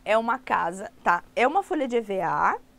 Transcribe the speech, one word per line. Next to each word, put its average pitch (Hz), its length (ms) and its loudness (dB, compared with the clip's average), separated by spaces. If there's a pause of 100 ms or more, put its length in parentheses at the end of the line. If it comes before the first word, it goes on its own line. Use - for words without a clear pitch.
é 214 140 2
uma 233 220 -2
casa, 175 500 -4 (140)
tá? 175 180 2 (140)
É 233 100 6
uma 339 160 2
folha 311 240 -4
de 240 120 -2
E - 20 0
V 202 200 -4
A, 165 380 0 (200)